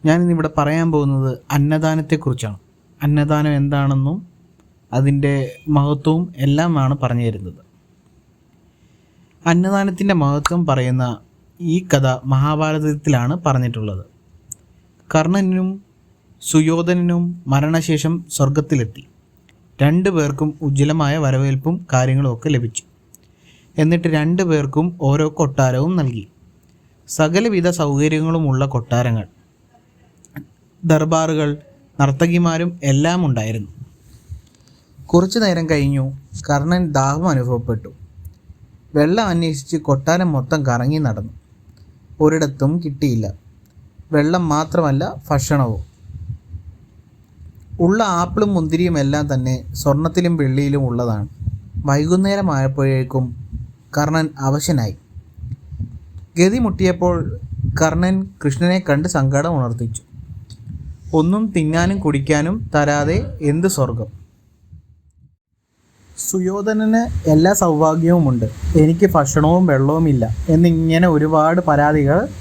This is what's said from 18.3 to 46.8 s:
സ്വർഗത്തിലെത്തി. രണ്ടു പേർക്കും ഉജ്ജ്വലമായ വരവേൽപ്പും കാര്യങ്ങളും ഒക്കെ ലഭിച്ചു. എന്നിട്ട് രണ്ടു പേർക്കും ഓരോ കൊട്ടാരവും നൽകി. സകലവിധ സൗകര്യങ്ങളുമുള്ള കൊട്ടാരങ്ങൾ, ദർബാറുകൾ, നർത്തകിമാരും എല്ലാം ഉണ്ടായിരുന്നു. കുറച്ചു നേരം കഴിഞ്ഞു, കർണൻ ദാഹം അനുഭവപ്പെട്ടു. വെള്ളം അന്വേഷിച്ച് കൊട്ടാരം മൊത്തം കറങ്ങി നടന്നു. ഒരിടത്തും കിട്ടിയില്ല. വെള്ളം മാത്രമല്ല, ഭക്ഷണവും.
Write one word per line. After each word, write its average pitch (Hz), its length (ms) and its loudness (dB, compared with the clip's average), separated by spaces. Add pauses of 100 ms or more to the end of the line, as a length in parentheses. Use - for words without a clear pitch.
സ്വർഗത്തിലെത്തി. 143 760 -2 (760)
രണ്ടു 175 260 2
പേർക്കും 151 540 -2
ഉജ്ജ്വലമായ 147 560 0
വരവേൽപ്പും 139 720 -2
കാര്യങ്ങളും 131 420 2
ഒക്കെ 117 140 -6
ലഭിച്ചു. 120 340 -2 (960)
എന്നിട്ട് 170 300 2
രണ്ടു 160 340 2
പേർക്കും 156 600 0
ഓരോ 147 260 2
കൊട്ടാരവും 139 680 0
നൽകി. 120 320 -2 (800)
സകലവിധ 180 600 0
സൗകര്യങ്ങളുമുള്ള 156 1000 0
കൊട്ടാരങ്ങൾ, 120 600 -2 (1600)
ദർബാറുകൾ, 156 720 0 (440)
നർത്തകിമാരും 170 840 0
എല്ലാം 156 420 2
ഉണ്ടായിരുന്നു. 113 420 -4 (1400)
കുറച്ചു 185 320 2
നേരം 170 320 0
കഴിഞ്ഞു, 139 420 0 (380)
കർണൻ 156 420 0
ദാഹം 139 360 0
അനുഭവപ്പെട്ടു. 120 600 -2 (1040)
വെള്ളം 175 320 2
അന്വേഷിച്ച് 165 500 -2
കൊട്ടാരം 156 560 0
മൊത്തം 139 340 -2
കറങ്ങി 127 320 0
നടന്നു. 107 340 -4 (880)
ഒരിടത്തും 151 640 2
കിട്ടിയില്ല. 127 480 -2 (800)
വെള്ളം 160 360 2
മാത്രമല്ല, 151 680 0 (160)
ഭക്ഷണവും. 135 540 0 (2000)